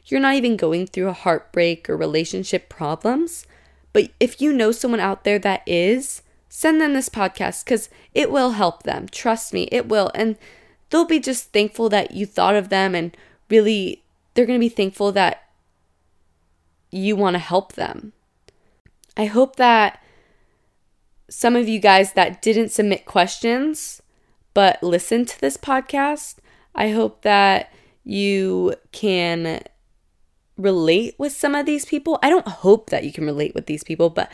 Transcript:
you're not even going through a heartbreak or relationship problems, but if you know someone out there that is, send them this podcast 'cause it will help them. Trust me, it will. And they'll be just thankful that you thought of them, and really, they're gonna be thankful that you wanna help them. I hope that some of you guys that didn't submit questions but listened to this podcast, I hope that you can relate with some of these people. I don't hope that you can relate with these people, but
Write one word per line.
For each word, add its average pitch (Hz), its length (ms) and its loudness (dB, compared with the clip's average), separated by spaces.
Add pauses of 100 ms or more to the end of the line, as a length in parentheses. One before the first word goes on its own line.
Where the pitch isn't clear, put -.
you're 269 140 -2
not 269 160 2
even 240 200 2
going 175 300 -2
through 185 220 -4
a 185 60 -4
heartbreak 170 760 -2
or 165 80 -2
relationship 165 720 -4
problems, 233 800 -4 (460)
but - 260 2
if - 200 -2
you 294 140 2
know 226 180 2
someone 233 280 -2
out 190 240 -4
there 202 160 0
that 196 260 -2
is, 185 560 0 (280)
send 311 300 0
them 302 140 0
this 269 160 -2
podcast 190 560 -4
'cause - 240 -2 (240)
it - 160 0
will 262 220 0
help 208 320 -2
them. - 260 -6
Trust - 440 -4
me, 185 180 -2
it 240 160 -2
will. 208 260 0
And 220 240 -2 (520)
they'll 330 160 2
be 330 140 2
just 254 320 -6
thankful 214 380 0
that 202 220 0
you 202 160 -6
thought 190 280 2
of 196 140 -2
them, 190 240 0
and 170 240 -6 (320)
really, 214 540 2 (300)
they're 240 120 4
gonna 240 140 0
be 233 100 2
thankful 202 420 -2
that 190 380 -2 (1400)
you 196 240 -2
wanna 185 240 0
help 175 340 -2
them. - 400 -8 (1000)
I 214 100 -2
hope 240 300 2
that 233 480 2 (1300)
some 240 260 0
of 240 120 0
you 220 120 -2
guys 196 340 6
that 180 280 0
didn't 220 280 2
submit 208 360 0
questions 240 960 -2 (520)
but 196 300 4
listened 180 460 0
to - 120 -10
this 269 160 -2
podcast, 285 760 -4 (380)
I 214 180 -2
hope 220 320 -2
that 202 500 4 (300)
you 185 720 0 (160)
can 170 720 -2 (920)
relate 190 640 2
with 277 160 -4
some 285 220 -2
of 285 100 -2
these 294 200 -2
people. 302 360 -4
I 277 80 2
don't 349 180 2
hope 202 440 2
that - 120 -2
you 147 80 -8
can 156 140 -6
relate 147 300 -4
with - 100 -6
these 151 180 -8
people, 165 260 0
but - 240 -6